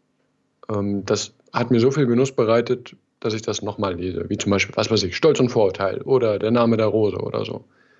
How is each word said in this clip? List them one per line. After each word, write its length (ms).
ähm, 320
das 280
hat 200
mir 80
so 100
viel 160
Genuss 260
bereitet, 600
dass 140
ich 80
das 200
nochmal 340
lese, 340
wie 80
zum 120
Beispiel, 260
was 160
weiß 100
ich, 140
Stolz 240
und 100
Vorurteil 520
oder 360
Der 140
Name 240
der 100
Rose 320
oder 260
so. 200